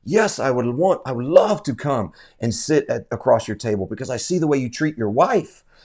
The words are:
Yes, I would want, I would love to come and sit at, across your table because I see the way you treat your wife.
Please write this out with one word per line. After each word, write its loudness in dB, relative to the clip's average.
Yes, 0
I 0
would 0
want, 2
I -4
would -4
love 4
to -4
come -4
and -2
sit 0
at, -4
across 2
your -6
table -2
because -8
I -4
see -2
the 0
way 2
you -4
treat -2
your -2
wife. 0